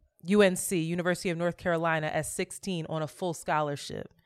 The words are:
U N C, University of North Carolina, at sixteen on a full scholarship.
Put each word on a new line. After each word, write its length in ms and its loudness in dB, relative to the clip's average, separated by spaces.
U 180 6
N 140 6
C, 240 0
University 500 0
of 80 -2
North 180 0
Carolina, 520 0
at 180 -2
sixteen 640 -4
on 140 -4
a 60 -4
full 260 -4
scholarship. 800 -4